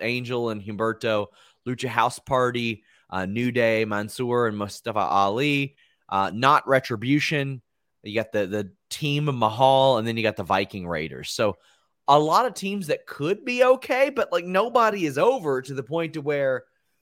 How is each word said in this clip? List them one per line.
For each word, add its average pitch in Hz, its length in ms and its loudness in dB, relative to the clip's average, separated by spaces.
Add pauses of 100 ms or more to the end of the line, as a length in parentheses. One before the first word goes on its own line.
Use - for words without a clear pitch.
Angel 120 500 -4
and 104 120 -8
Humberto, 107 640 -2 (400)
Lucha 123 220 -6
House 117 300 0
Party, 123 680 -2 (260)
uh, 92 160 -4
New 120 260 -2
Day, 113 320 2
Mansoor 117 640 -2
and 104 80 -4
Mustafa 104 440 -4
Ali, 113 760 0 (320)
uh, 98 240 0
not 131 340 4
Retribution. 135 920 0 (420)
You 104 120 -10
got 110 180 -2
the, 104 140 0
the 101 240 -4 (180)
team 147 360 -4
Mahal, 131 720 4
and 110 80 -2
then 113 100 -2
you 113 60 -2
got 107 140 0
the 101 80 -6
Viking 98 420 -2
Raiders. 78 440 -6
So 107 260 0 (520)
a 143 100 8
lot 170 280 4
of 214 80 -4
teams 196 320 -8
that 143 200 -4
could 185 380 -6
be 247 200 2
okay, 262 460 2
but, 247 220 -2
like, 175 120 -2
nobody 208 640 2
is 139 120 -2
over 165 440 2
to 139 120 -12
the 135 80 -8
point 160 320 -4
to 156 60 -6
where, 139 440 0 (380)